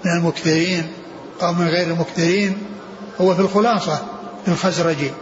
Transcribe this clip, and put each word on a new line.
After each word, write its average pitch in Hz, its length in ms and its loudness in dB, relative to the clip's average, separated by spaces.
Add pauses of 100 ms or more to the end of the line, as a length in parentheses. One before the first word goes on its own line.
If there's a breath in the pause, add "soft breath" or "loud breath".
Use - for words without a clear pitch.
من 175 80 2
المكثرين 165 800 0 (500)
أو 175 100 0
من 170 160 2
غير 170 180 2
المكثرين 175 720 0 (640)
هو 185 140 6
في 170 60 2
الخلاصة 196 640 2 (460)
الخزرجي 165 640 2 (120)